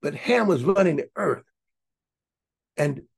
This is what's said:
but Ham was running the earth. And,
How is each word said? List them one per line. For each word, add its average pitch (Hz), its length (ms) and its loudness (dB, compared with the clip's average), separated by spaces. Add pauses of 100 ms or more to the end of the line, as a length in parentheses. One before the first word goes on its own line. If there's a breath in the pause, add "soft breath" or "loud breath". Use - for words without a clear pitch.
but 143 100 -4
Ham 233 340 0
was 147 160 2
running 185 340 2
the - 180 -6
earth. 175 280 -2 (1300)
And, 147 280 -2 (140)